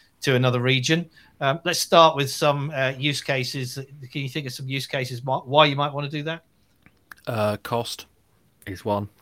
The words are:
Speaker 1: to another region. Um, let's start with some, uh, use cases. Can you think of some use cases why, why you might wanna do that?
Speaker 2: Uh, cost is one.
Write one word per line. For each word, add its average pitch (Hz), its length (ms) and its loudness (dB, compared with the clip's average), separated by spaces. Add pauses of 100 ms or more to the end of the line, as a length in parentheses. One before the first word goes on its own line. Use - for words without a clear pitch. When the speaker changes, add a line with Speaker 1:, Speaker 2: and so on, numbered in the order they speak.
(220)
Speaker 1:
to 135 120 4
another 123 260 2
region. 131 480 0 (320)
Um, 143 240 0
let's 170 160 -2
start 165 360 8
with 139 140 0
some, 143 440 0
uh, 135 220 0
use 139 240 -2
cases. 131 580 -4 (320)
Can 147 120 -8
you 135 60 -8
think 143 180 -8
of 127 60 -10
some 131 160 -12
use 135 180 -6
cases 123 360 -6
why, 135 160 -2
why 143 280 6
you 139 100 0
might 143 160 -2
wanna 143 160 -6
do 147 160 -6
that? 165 200 -8 (800)
Speaker 2:
Uh, 107 320 0
cost - 500 -6 (600)
is 95 180 -10
one. 101 240 -2 (140)